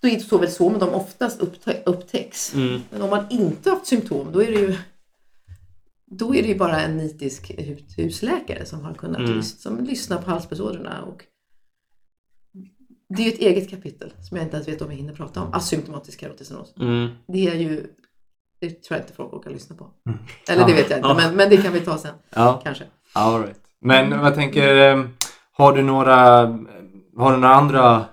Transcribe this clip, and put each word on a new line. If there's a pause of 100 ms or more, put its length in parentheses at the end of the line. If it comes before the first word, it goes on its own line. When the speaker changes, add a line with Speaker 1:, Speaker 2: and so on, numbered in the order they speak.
Speaker 1:
då
är
det
så
väl
så,
men
de
oftast
upptä-,
upptäcks.
Speaker 2:
Mm.
Speaker 1:
Men
om
man
inte
haft
symptom,
då
är
det
ju, (1300)
då
är
det
ju
bara
en
nitisk
hu-, (140)
husläkare
som
har
kunnat
Speaker 2:
Mm.
Speaker 1:
lys-,
som
lyssnar
på
halsbesåderna.
Och (1900)
det
är
ju
ett
eget
kapitel
som
jag
inte
ens
vet
om
vi
hinner
prata
om.
Asymptomatisk
karotid
stenos.
Speaker 2:
Mm. (180)
Speaker 1:
Det
är
ju, (720)
det
tror
jag
inte
folk
orkar
lyssna
på. (220)
Speaker 3:
Mm. (300)
Speaker 1:
Eller
det
Speaker 3:
Ja.
Speaker 1:
vet
jag
inte,
Speaker 2:
Ja.
Speaker 1:
men,
men
det
kan
vi
ta
sen. (220)
Speaker 3:
Ja.
Speaker 1:
Kanske. (300)
Speaker 3:
All
right. (220)
Men
Speaker 1:
Mm.
Speaker 3:
jag
tänker,
ehm, (420)
har
du
några, (1000)
har
du
några
andra